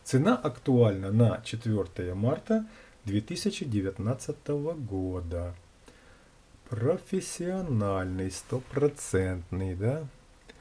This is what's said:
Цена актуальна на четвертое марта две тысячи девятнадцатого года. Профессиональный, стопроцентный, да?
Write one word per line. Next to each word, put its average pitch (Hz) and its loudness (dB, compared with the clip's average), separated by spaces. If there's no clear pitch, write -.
Цена 175 4
актуальна 113 4
на 107 6
четвертое 95 -2
марта 151 2
две 104 0
тысячи 175 -4
девятнадцатого 131 -2
года. 92 -4
Профессиональный, 113 -2
стопроцентный, 95 -2
да? 131 -2